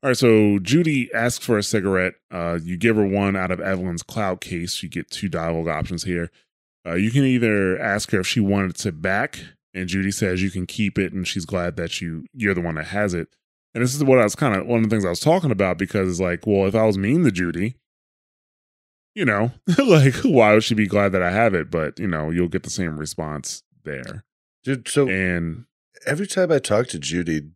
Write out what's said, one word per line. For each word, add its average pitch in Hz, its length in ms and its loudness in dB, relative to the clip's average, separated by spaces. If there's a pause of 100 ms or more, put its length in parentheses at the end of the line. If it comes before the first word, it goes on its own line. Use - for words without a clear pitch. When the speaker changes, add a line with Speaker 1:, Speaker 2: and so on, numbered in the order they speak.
Speaker 1:
All 139 80 -2
right, 123 60 2
so 107 420 6
Judy 139 560 2
asks 117 300 -2
for 117 140 2
a 104 40 0
cigarette. 95 520 0 (160)
Uh, 85 320 -4
you 87 140 -6
give 110 200 2
her 104 100 4
one 98 280 2
out 92 160 -2
of 92 100 -2
Evelyn's 90 420 -4
cloud 95 400 -4
case. 87 400 -6
You 87 80 -10
get - 200 -8
two - 180 -6
dialogue 82 400 -4
options 80 360 -6
here. 87 260 -4 (560)
Uh, 85 80 -6
you 101 160 0
can 139 140 2
either 107 560 2
ask 104 300 -2
her 98 100 0
if 92 60 -4
she - 140 -2
wanted 98 440 0
it 82 180 -6
back, 98 380 -4 (340)
and 92 140 -6
Judy 95 240 -2
says 92 300 0
you 98 80 0
can 90 160 -6
keep 104 320 -2
it, 92 160 0
and 92 120 -4
she's 85 200 -6
glad 87 300 -4
that 85 240 -6
you, 80 340 -8
you're 104 200 0
the 90 60 -2
one 85 160 -4
that 76 120 -8
has 101 260 -2
it. 82 140 -4 (460)
And 117 80 -2
this 127 120 0
is 147 100 0
what 131 140 6
I 117 60 6
was 104 120 0
kinda, 107 280 0
one 117 200 2
of 107 60 0
the 110 40 0
things 104 100 2
I 90 60 0
was 87 100 -4
talking 165 300 2
about, 95 280 0
because, 92 420 -2
like, 87 260 -2
well, 98 200 4
if 98 80 0
I 110 100 4
was 104 140 2
mean 131 260 2
to 127 60 6
Judy, 90 460 -2 (1400)
you 202 100 -4
know, 110 280 2 (140)
<laughs> 180 120 2
like, 156 360 6 (100)
why 117 300 6
would 110 100 6
she 117 100 0
be 107 120 2
glad 101 260 2
that 92 100 2
I 87 80 0
have 104 240 2
it? 76 160 -2
But, 80 280 -2
you - 80 -6
know, 78 240 -2
you'll 85 180 0
get 87 140 -4
the 82 80 -14
same 82 280 -4
response 76 640 -8 (220)
there. 69 400 -12 (400)
Speaker 2:
Dude, 127 240 -4
so 139 200 2
Speaker 1:
And 90 560 -2 (420)
Speaker 2:
every 170 200 -4
time 180 260 0
I 143 60 4
talk 113 300 0
to 85 100 -10
Judy 80 420 -4 (160)